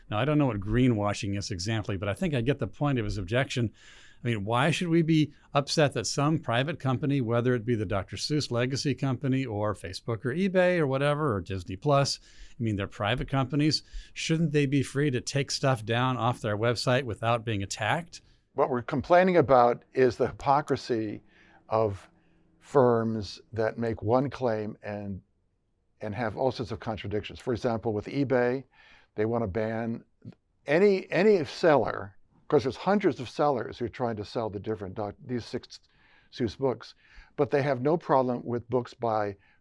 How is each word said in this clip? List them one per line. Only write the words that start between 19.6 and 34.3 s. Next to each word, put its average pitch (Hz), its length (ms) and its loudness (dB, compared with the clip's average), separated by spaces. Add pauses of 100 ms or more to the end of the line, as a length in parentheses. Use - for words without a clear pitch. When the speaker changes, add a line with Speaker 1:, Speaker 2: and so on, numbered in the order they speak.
Speaker 2:
is 127 240 4
the 120 100 2
hypocrisy 110 920 -2 (480)
of 110 400 0 (500)
firms 113 800 2 (140)
that 110 240 -2
make 117 240 -4
one 127 280 2
claim 110 540 -4
and, 101 380 -8 (800)
and 107 140 -8
have 113 220 -4
all 131 140 0
sorts 117 200 -8
of 110 80 -8
contradictions. 101 600 -8
For 127 140 -4
example, 113 400 -2
with 104 120 -6
eBay, 127 580 0 (520)
they 107 100 0
want 117 180 -2
to 110 40 -2
ban 113 560 -4 (640)
any, 190 440 4
any 180 340 4
seller. 110 720 2 (260)
Of - 60 -20
course, 123 160 4
there's 123 140 -2
hundreds 190 420 2
of 120 100 -10
sellers 143 480 -2
who 120 80 -4
are 107 40 -4
trying 117 280 -4
to 104 80 -8
sell 113 240 -4